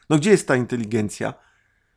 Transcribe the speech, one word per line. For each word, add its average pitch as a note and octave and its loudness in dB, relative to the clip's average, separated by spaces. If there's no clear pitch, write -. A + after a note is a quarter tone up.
No D3+ 4
gdzie E3 2
jest - 4
ta C#3+ 2
inteligencja? A2 -4